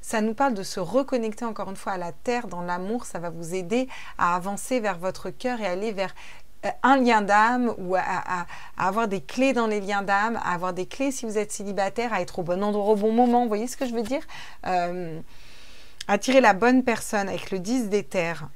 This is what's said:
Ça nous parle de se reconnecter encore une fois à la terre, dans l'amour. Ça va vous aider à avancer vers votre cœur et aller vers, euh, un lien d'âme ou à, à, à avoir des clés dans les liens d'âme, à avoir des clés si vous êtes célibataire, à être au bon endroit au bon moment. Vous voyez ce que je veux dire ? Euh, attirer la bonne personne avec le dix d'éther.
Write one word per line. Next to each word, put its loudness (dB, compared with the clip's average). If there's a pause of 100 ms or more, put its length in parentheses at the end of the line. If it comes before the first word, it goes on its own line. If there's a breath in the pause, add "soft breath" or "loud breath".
Ça -2
nous 2
parle 2
de -4
se -6
reconnecter 0
encore -4
une -8
fois -4
à -4
la -6
terre, -2
dans -6
l'amour. -2
Ça -8
va -4
vous -8
aider 0 (280 loud breath)
à 2
avancer -2
vers 0
votre -4
cœur -4
et -2
aller -2
vers, -4 (500 loud breath)
euh, 0 (140)
un 8
lien 6
d'âme 4
ou 0
à, 4
à, -2 (300 loud breath)
à 0
avoir 2
des -2
clés 2
dans 2
les 0
liens -2
d'âme, 2
à 0
avoir -2
des -2
clés -2
si -6
vous -2
êtes 0
célibataire, -2
à 0
être -4
au -2
bon 0
endroit 2
au 6
bon 2
moment. 6
Vous 0
voyez 0
ce -6
que -2
je -4
veux -2
dire ? -2 (460 loud breath)
Euh, -2 (880 loud breath)
attirer 4
la 8
bonne 6
personne 0
avec -6
le -2
dix 0
d'éther. 0